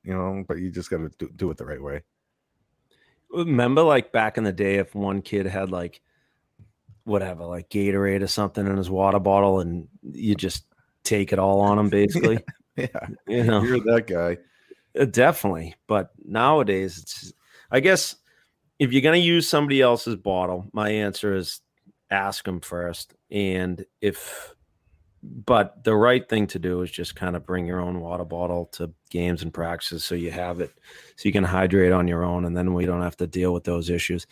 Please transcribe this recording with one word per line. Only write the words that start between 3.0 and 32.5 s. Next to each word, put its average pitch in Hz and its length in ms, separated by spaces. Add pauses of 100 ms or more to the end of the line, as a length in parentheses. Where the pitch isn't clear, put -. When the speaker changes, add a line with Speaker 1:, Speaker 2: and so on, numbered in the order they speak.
Speaker 2:
Remember, 143 520
like, 147 300
back 110 240
in 113 80
the 101 80
day, 98 240
if 95 180
one 98 280
kid 98 240
had, 95 240
like, 87 300 (1040)
whatever, 92 400
like, 87 260
Gatorade 98 520
or 98 40
something 101 400
in 98 100
his 92 140
water 98 300
bottle, 98 400
and 85 280 (140)
you 104 320
just - 300 (400)
take 101 280
it 95 60
all 98 220
on 101 180
him, 104 100
Speaker 1:
<laughs> - 20
Speaker 2:
basically? 110 480 (380)
Speaker 1:
Yeah. 127 120 (380)
Speaker 2:
You 117 180
know? 110 180
Speaker 1:
You're 123 180
that 117 260
guy. 87 320 (600)
Speaker 2:
Uh, 135 60
definitely. 101 720 (100)
But 101 240 (140)
nowadays, 101 760
it's, - 340 (380)
I 156 100
guess 185 360 (640)
if 127 120
you're 131 100
gonna 160 160
use 170 300
somebody 143 320
else's 120 360
bottle, 90 560
my 107 180
answer 104 460
is - 240 (500)
ask 98 380
'em 90 120
first. 87 540 (160)
And 92 540 (160)
if, - 540 (680)
but 117 600
the 110 100
right 120 320
thing 107 220
to 92 100
do 90 220
is 87 100
just - 240
kinda 87 260
bring 90 260
your 90 120
own 90 220
water 87 240
bottle 87 480
to 85 180 (200)
games 87 320
and 80 100
practices 85 500
so - 120
you 85 160
have 90 300
it, 80 120 (440)
so - 120
you 95 40
can 98 120
hydrate 92 480
on 87 160
your 85 160
own, 87 220
and 87 100